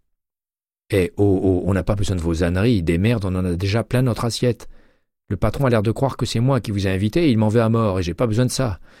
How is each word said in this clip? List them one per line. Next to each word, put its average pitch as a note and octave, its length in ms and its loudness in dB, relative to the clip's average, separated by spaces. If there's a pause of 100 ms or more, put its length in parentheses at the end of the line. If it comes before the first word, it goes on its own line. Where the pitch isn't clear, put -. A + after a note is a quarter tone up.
(920)
Eh, F2+ 260 0
oh, G2+ 260 2
oh, F#2 220 2
on F2+ 80 0
n'a F#2 120 0
pas A2 100 0
besoin G2+ 220 0
de F2 40 -2
vos E2 220 -2
âneries, F#2 400 0
des E2+ 160 0
merdes, G#2+ 260 0
on F#2 100 -4
en F#2 100 -2
a F2 100 -2
déjà G2 300 -2
plein B2+ 180 -2
notre B2 220 -2
assiette. A#2+ 440 -2 (600)
Le G#2 80 -4
patron A#2 280 -2
a B2 60 2
l'air A2+ 120 2
de A2 100 0
croire C3 240 -2
que A#2 100 -4
c'est A2+ 140 -2
moi C3 200 2
qui A2 100 -8
vous G2+ 160 -2
ai F#2+ 40 0
invité G#2+ 360 0
et C#3+ 40 6
il A2 80 4
m'en A2 100 4
veut A2+ 140 2
à A2 60 2
mort A2 300 0
et F#2+ 40 -2
j'ai E2+ 120 -4
pas B2+ 120 0
besoin A#2 200 2
de A#2+ 40 -2
ça. A#2+ 300 -4 (200)